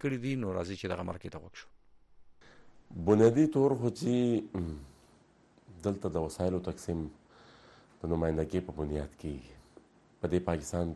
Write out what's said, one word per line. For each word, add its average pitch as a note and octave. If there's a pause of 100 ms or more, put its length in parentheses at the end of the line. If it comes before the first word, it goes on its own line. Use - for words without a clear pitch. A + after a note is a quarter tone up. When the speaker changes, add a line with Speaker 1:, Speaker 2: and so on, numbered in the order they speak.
Speaker 1:
کړې C3+
دي. C3+
نو G#2+ (100)
راځئ F2
چې G2
دغه F2
مرکې F#2
ته -
غوږ F2
شو. - (1400)
Speaker 2:
بنیادي A2+
طور C#3
خو A#2
چې، A#2+ (160)
م، E2 (1080)
دلته G2+
د E2
وسایلو F2+
تقسیم E2 (960)
د -
نمایندګۍ E2
په D2+
بنیاد D2 (100)
کېږي. C#2+ (680)
په -
دې F2+ (120)
پاکستان E2+